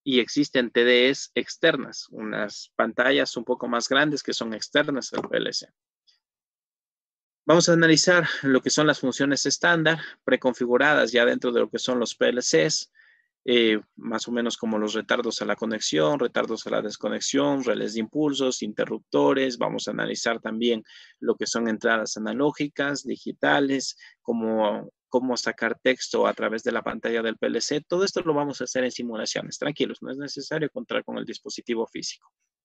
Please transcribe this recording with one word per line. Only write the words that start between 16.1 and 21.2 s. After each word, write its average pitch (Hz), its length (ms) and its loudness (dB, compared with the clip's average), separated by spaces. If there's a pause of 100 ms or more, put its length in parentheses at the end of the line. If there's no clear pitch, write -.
retardos 117 480 -2
a - 20 -8
la 110 120 0
desconexión, 123 840 -2
relés 107 300 -2
de 113 60 -2
impulsos, 135 600 -2
interruptores. 120 960 0
Vamos 110 300 -2
a - 20 -4
analizar 110 500 -4
también 113 440 -2 (340)
lo 117 160 0